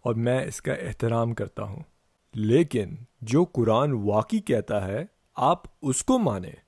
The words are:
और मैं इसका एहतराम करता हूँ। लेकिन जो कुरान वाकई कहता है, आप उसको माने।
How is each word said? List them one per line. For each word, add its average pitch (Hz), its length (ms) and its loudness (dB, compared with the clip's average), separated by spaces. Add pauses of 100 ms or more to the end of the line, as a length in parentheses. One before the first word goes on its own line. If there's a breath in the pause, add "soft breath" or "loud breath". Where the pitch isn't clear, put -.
और 117 120 0
मैं 123 300 0
इसका - 280 -6
एहतराम 117 600 -2
करता 104 300 -6
हूँ। 107 220 -10 (500)
लेकिन 110 720 2 (180)
जो 143 220 4
कुरान 120 480 2
वाकई 107 460 0
कहता 107 400 0
है, 101 360 -6 (220)
आप 160 260 2 (200)
उसको 151 340 2
माने। 101 400 -2 (100)